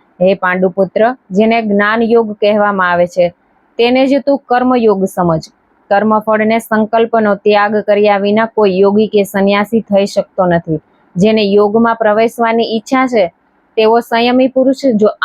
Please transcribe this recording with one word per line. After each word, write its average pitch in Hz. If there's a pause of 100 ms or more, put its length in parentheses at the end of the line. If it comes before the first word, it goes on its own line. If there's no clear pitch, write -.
(200)
હે 190
પાંડુપુત્ર, 185 (280)
જેને 220
જ્ઞાન 208
યોગ 226 (140)
કહેવામાં 208
આવે 175
છે, 175 (480)
તેને 247
જ 269
તું 277 (120)
કર્મયોગ 240
સમજ. 170 (420)
કર્મફળને 214
સંકલ્પનો 220
ત્યાગ 208
કર્યા 202
વિના 220
કોઈ 202
યોગી 202
કે 202
સંન્યાસી 202
થઈ 196
શકતો 196
નથી. 170 (340)
જેને 214
યોગમાં 208
પ્રવેશવાની 226
ઈચ્છા 262
છે, 220 (500)
તેવો 220
સંયમી 247
પુરુષ. 262
જો 208 (160)